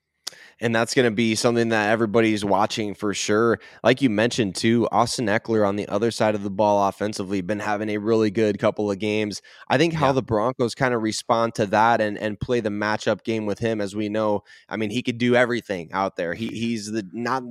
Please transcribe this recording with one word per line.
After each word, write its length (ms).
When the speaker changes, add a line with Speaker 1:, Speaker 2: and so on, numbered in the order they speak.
Speaker 1:
And 120
that's 180
gonna 180
be 260
something 340
that 200
everybody's 540
watching 500
for 200
sure. 440
Like 200
you 80
mentioned, 460
too, 360
Austin 320
Eckler 420
on 100
the 120
other 220
side 240
of 80
the 80
ball 360
offensively 540
been 200
having 280
a 80
really 340
good 280
couple 320
of 80
games. 420
I 100
think 160
how 140
Speaker 2:
Yeah. 40
Speaker 1:
the 100
Broncos 520
kinda 240
respond 560
to 120
that 360
and, 160
and 200
play 220
the 80
matchup 560
game 220
with 120
him, 220
as 160
we 140
know, 320
I 80
mean, 140
he 120
could 140
do 180
everything 580
out 240
there. 180
He, 140
he's 440
the, 180
not 400